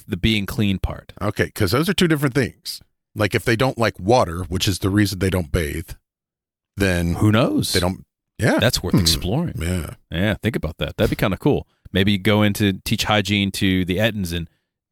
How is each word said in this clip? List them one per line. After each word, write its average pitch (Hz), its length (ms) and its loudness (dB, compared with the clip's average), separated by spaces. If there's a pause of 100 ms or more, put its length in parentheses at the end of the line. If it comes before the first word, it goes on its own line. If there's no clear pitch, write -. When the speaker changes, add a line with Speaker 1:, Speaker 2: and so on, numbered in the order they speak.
Speaker 1:
the 104 100 -4
being 107 280 2
clean 98 340 0
part. - 420 -8
Speaker 2:
Okay, - 300 -2
'cause 90 200 0
those 147 160 2
are 202 60 0
two 180 140 2
different 143 280 0
things. - 460 -4 (340)
Like, 107 200 0
if - 100 -2
they 117 100 4
don't 131 220 0
like 113 220 0
water, 92 440 2
which 87 240 -2
is 92 120 -2
the 98 100 0
reason 98 300 2
they 95 100 0
don't 85 220 -2
bathe, 78 400 -2 (840)
then 87 400 0
Speaker 1:
Who 104 160 4
knows? 139 400 2
Speaker 2:
they 92 80 0
don't. 90 260 -2 (320)
Yeah. 170 220 2
Speaker 1:
That's - 240 0
worth 90 120 0
Speaker 2:
Hmm. - 40 4
Speaker 1:
exploring. 127 640 -2
Speaker 2:
Yeah. 87 300 -4 (200)
Speaker 1:
Yeah, 95 220 -2 (100)
think 113 140 -2
about - 220 -6
that. - 180 -6
That'd 113 120 2
be 151 60 -4
kinda 98 220 -2
cool. 123 300 0 (260)
Maybe 98 180 2
you 101 60 2
go 104 240 2
in 104 120 4
to 98 200 2 (100)
teach - 220 -4
hygiene 101 480 0
to 92 320 2
the 87 120 -2
Ettins, 104 360 -2
and 85 160 -6 (420)